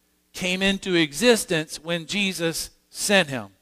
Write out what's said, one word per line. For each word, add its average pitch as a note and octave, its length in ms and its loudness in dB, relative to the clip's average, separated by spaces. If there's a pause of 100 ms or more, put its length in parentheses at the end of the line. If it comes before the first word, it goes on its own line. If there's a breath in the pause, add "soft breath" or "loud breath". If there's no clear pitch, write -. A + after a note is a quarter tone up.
(320)
came F#3 300 -4
into G3 340 0
existence E3 840 2
when E3 260 -6
Jesus E3+ 640 -2 (200)
sent F#3+ 400 2
him. A#2 200 -6 (120)